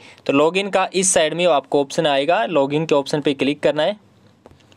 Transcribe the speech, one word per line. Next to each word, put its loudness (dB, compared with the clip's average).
तो 0
लॉगिन 2
का 0
इस 0
साइड 2
में 0
आपको 0
ऑप्शन -2
आएगा, 0
लॉगिन 0
के 0
ऑप्शन -2
पे 0
क्लिक -4
करना 0
है। -2